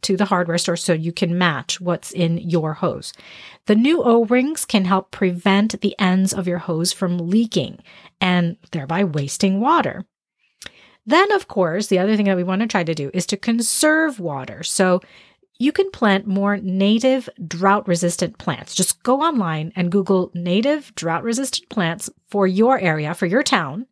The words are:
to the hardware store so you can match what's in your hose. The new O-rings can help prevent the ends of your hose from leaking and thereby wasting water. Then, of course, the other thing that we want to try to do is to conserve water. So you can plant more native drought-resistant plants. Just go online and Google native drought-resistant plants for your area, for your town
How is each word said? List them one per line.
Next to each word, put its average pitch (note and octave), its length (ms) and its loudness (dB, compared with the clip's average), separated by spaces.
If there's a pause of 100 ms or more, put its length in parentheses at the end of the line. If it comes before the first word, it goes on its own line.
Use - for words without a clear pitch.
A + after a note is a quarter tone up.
to F#3+ 160 -2
the G3+ 80 0
hardware F3 320 0
store F3 180 -2
so - 160 -4
you E3 220 -2
can F3 240 -2
match E3+ 420 -2
what's F3 320 -4
in E3+ 280 0
your D#3+ 340 -2
hose. - 400 -6 (540)
The G#3 80 4
new C#4 280 4
O-rings B3 640 2
can G3 180 0
help F#3+ 280 0
prevent G3 680 0
the G3+ 180 -2
ends F#3+ 360 2
of F#3+ 120 -4
your F3 140 -2
hose E3 320 -2
from F3 260 -2
leaking F#3 600 0 (400)
and F3+ 380 2 (140)
thereby E3 340 -2
wasting E3+ 560 0
water. C#4+ 440 0 (1000)
Then, F4+ 260 4
of G4 160 0
course, F#3 400 0
the F#3 120 2
other G#3 180 2
thing G#3 80 2
that G3 100 2
we F3+ 80 -2
want F#3 180 -2
to A#3 60 -2
try F#3+ 160 0
to D#3+ 100 -2
do D3 200 -4
is F3+ 140 -2
to G3 100 -4
conserve C4+ 840 0
water. C#3+ 440 -8
So F#3 380 2 (560)
you C4+ 140 2
can G4 180 0
plant G#3 380 0
more G3 300 0
native G#3+ 720 2 (180)
drought-resistant F3+ 880 0
plants. - 380 -8
Just - 280 -2
go C4 180 2
online F3 540 -2
and F3 160 0
Google F#3 420 2
native A3 640 0
drought-resistant A3 720 -4
plants E3+ 400 -4 (180)
for G3+ 180 0
your A3 340 4
area, D#3 340 -2
for - 120 -4
your G3+ 160 2
town F3+ 500 -2